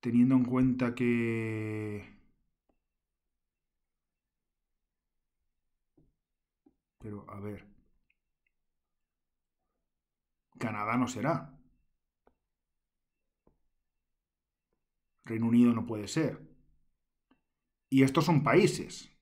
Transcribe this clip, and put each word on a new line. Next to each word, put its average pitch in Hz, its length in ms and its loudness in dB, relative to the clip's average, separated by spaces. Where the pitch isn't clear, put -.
Teniendo 123 340 4
en 127 100 4
cuenta 127 480 0
que... 110 1300 -4
Pero, 104 300 -14
a 101 100 -16
ver... 101 260 -14
Canadá 110 380 -4
no 127 100 0
será. - 500 -6
Reino 113 220 -2
Unido 120 260 6
no 104 140 -4
puede 107 200 -8
ser. - 320 -4
Y 135 140 4
estos 143 220 2
son 165 180 2
países. - 680 0